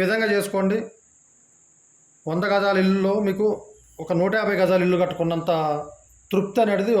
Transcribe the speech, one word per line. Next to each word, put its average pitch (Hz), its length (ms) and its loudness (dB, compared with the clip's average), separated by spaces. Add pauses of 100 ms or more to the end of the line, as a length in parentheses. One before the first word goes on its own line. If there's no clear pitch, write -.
విధంగా 220 340 0
చేసుకోండి. 196 440 0 (1500)
వంద 175 220 -2
గజాల 196 320 2
ఇల్లులో 190 300 2 (140)
మీకు 190 180 -2 (580)
ఒక 160 160 -4
నూట 185 200 0
యాభై 202 200 -2
గజాల 185 260 4
ఇల్లు 180 160 2
కట్టుకున్నంత 165 500 -2 (800)
తృప్తి 196 320 -2
అనేది 202 380 0